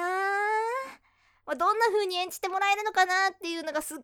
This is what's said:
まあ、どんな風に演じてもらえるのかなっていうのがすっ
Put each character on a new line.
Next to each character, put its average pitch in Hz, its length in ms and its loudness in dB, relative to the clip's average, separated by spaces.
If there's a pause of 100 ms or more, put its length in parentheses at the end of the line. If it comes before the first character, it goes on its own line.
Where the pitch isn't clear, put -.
(1500)
ま 294 80 -2
あ、 - 20 0
ど 359 180 4
ん 427 60 0
な 466 60 6
風 415 200 2
に 359 120 -4
演 359 120 -2
じ - 120 -10
て 381 80 -2
も 381 100 -2
ら 403 140 4
え - 20 4
る 415 80 -6
の 427 80 -2
か 370 140 4
な 381 240 2
っ 370 80 -8
て 349 120 -8
い 330 80 -4
う 330 60 -4
の 311 80 -4
が 302 100 0
す 302 140 -10
っ 294 80 -10